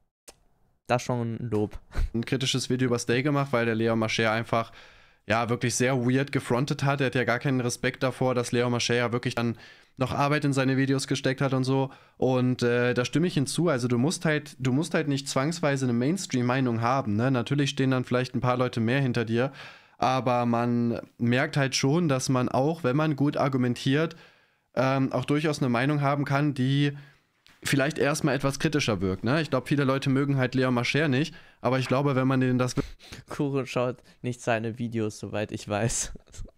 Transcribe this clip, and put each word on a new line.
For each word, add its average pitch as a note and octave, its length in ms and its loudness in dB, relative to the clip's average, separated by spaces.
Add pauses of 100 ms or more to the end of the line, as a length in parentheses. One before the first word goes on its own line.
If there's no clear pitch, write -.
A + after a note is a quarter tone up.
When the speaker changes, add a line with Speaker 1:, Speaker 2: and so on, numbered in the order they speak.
(840)
Speaker 1:
Das B2 160 0
schon A#2 340 -4
ein A#2+ 140 -8
Lob. G#2 300 -4 (340)
Speaker 2:
ein A2+ 120 -2
kritisches C3 440 -2
Video B2+ 180 0
über A#2+ 120 0
Stay B2 240 0
gemacht, C#3 300 0
weil A#2 120 2
der A2+ 100 0
Leon A2+ 240 2
Mascher A2 340 2
einfach A2+ 400 -2 (540)
ja, A2+ 220 2
wirklich A#2+ 260 -2
sehr B2+ 300 0
weird C3 260 0
gefrontet C#3 520 -2
hat. C#3 180 0
Er B2+ 60 2
hat B2 80 -2
ja B2 100 0
gar A#2+ 140 2
keinen C3 200 0
Respekt B2 420 -4
davor, B2+ 320 0
dass A#2+ 180 -2
Leon B2 200 2
Mascher A#2+ 240 0
ja A#2+ 160 0
wirklich B2 240 -4
dann A#2 220 -2 (400)
noch B2 160 -2
Arbeit C#3+ 320 2
in C#3 80 2
seine C3 240 2
Videos C3+ 300 2
gesteckt C3 340 0
hat C3+ 120 0
und C3 100 2
so. C3+ 280 0 (260)
Und, B2+ 460 2
äh, A#2+ 300 2
da B2 100 0
stimme D3+ 240 0
ich F3 60 -4
hinzu. D#3+ 340 0
Also B2+ 200 2
du A#2+ 100 2
musst D#3 280 0
halt, D3+ 340 -2
du C3 120 0
musst D#3 220 0
halt D#3+ 140 0
nicht C#3 200 -2
zwangsweise C#3 580 0
eine A#2+ 80 2
Mainstream-Meinung B2 880 0
haben, A#2+ 340 0
ne? B2 160 2
Natürlich C3+ 400 0
stehen C3 200 0
dann B2+ 140 0
vielleicht B2+ 300 -2
ein A#2 60 -2
paar B2 160 2
Leute B2 220 0
mehr A#2+ 220 2
hinter A#2+ 240 0
dir. A#2 260 0 (460)
Aber B2 480 0
man A#2+ 560 0 (160)
merkt C3 400 0
halt C3+ 180 2
schon, D#3+ 320 2
dass C3 220 0
man B2+ 180 2
auch, D3+ 360 0
wenn B2+ 120 2
man D#3 200 2
gut C#3+ 220 0
argumentiert, C3+ 800 0 (600)
ähm, C3 360 2
auch B2+ 140 -2
durchaus D3 340 0
eine C3 100 0
Meinung C#3 320 0
haben C#3+ 220 0
kann, C#3+ 300 0
die C#3 420 0 (680)
vielleicht C#3 340 0
erstmal C#3+ 380 2
etwas C#3 240 -2
kritischer C3+ 420 0
wirkt, F#2+ 220 -2
ne? C#3 180 2
Ich C#3+ 80 -4
glaub, B2+ 180 -2
viele C#3+ 160 2
Leute C3+ 280 0
mögen C#3 260 2
halt B2+ 160 0
Leon B2+ 220 2
Mascher C#3 320 0
nicht, C#3 260 0 (260)
aber B2+ 200 2
ich B2 80 -2
glaube, C#3 280 2
wenn C3 120 2
man C3+ 120 2
denen B2+ 200 2
das B2 160 -2 (520)
Speaker 1:
Kuchen C3+ 380 -2
schaut B2 380 -2 (180)
nicht A#2+ 200 -6
seine A2+ 360 -2
Videos, A2+ 400 -4
soweit G#2 340 -6
ich - 160 -8
weiß. G#2 500 -2
<laughs> - 40 -20 (360)